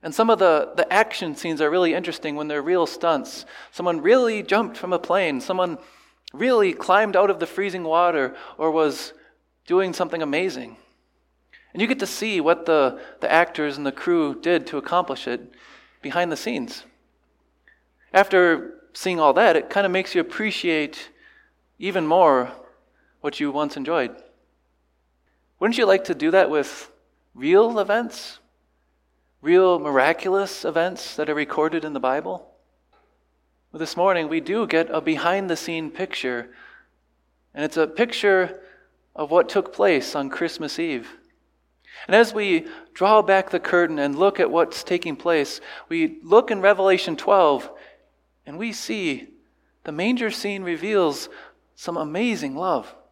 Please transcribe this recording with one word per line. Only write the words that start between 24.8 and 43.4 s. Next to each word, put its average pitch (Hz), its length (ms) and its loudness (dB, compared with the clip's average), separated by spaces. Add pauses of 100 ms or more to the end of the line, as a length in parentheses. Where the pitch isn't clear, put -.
Wouldn't 233 180 0
you 233 80 2
like 190 200 4
to 180 80 -4
do 147 180 0
that 180 180 4
with - 420 -4 (420)
real 196 460 4
events? 208 600 -4 (1000)
Real 180 360 4
miraculous 165 880 0
events 165 540 -4
that 151 120 -4
are 151 60 -2
recorded 151 480 -2
in 151 80 -8
the 139 80 -8
Bible? 135 500 -4 (1200)
Well, 143 80 -16
this 156 180 -8
morning 175 320 2
we 160 100 -2
do 196 260 -4
get 165 240 0
a 160 120 -2
behind-the-scene 165 880 -4
picture, 127 600 -8 (1000)
and 143 120 -6
it's 151 100 -6
a 160 100 2
picture 190 760 0 (520)
of 151 180 -6
what 170 180 4
took 196 240 -2
place 175 420 0
on 139 140 -4
Christmas 160 500 -6
Eve. 143 380 -8 (920)
And 180 80 4
as 226 180 6
we 190 340 0 (260)
draw 208 280 6
back 190 280 2